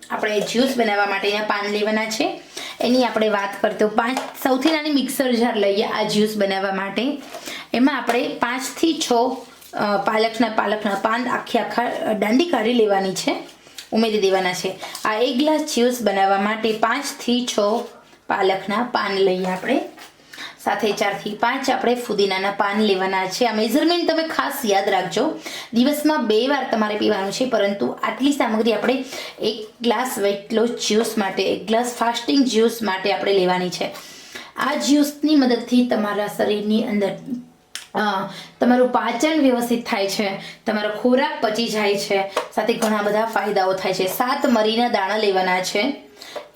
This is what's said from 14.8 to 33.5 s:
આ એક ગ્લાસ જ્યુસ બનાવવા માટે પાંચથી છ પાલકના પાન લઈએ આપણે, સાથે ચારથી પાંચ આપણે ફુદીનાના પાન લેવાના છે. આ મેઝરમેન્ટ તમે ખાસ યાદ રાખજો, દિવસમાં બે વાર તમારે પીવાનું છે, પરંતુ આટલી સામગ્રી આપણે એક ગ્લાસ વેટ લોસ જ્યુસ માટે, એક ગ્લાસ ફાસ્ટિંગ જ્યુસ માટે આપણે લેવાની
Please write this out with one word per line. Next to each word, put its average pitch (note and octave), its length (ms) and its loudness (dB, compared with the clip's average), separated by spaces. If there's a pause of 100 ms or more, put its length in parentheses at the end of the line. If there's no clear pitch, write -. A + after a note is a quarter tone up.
આ A3 100 0
એક A#3+ 240 0
ગ્લાસ D4+ 220 2
જ્યુસ B3 420 0
બનાવવા G3 380 2
માટે A3 320 0
પાંચથી B3 720 -2
છ - 140 -2 (680)
પાલકના G3+ 560 0 (100)
પાન G#3 220 -2
લઈએ F#3 300 2
આપણે, F#3 360 -2 (840)
સાથે G3+ 280 0
ચારથી G3+ 420 -4
પાંચ C4 360 -2
આપણે A#3+ 240 2
ફુદીનાના G3 560 0
પાન G3+ 300 0
લેવાના F#3 460 2
છે. A#3 200 0
આ A3 80 0
મેઝરમેન્ટ D4+ 560 2
તમે D#4+ 120 2
ખાસ C#4 300 -2 (120)
યાદ G3 240 4
રાખજો, G3 500 0 (360)
દિવસમાં C#4+ 520 2
બે A3 200 4
વાર C#4 260 0
તમારે G#3+ 240 0
પીવાનું G#3+ 360 0
છે, B3+ 140 -2
પરંતુ G#3 560 0
આટલી B3 300 0
સામગ્રી A3+ 400 0
આપણે B3+ 320 0 (360)
એક - 420 -6
ગ્લાસ A#3+ 360 0
વેટ G3+ 340 -2
લોસ A3+ 180 2 (180)
જ્યુસ A3 300 2
માટે, F#3+ 240 -2
એક F3+ 240 -2
ગ્લાસ A#3 320 0
ફાસ્ટિંગ A#3 460 2
જ્યુસ A3+ 380 2
માટે F#3+ 300 -2
આપણે G3+ 200 0
લેવાની F3+ 380 2